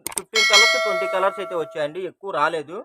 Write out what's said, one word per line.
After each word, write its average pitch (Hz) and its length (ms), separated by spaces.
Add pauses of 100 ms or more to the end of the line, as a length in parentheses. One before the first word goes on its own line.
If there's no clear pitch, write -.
(160)
ఫిఫ్టీన్ - 360
కలర్స్, - 340
ట్వంటీ 196 280
కలర్స్ 196 280
అయితే 185 200
వచ్చాయండి, 151 380 (120)
ఎక్కువ 196 180 (100)
రాలేదు. 156 440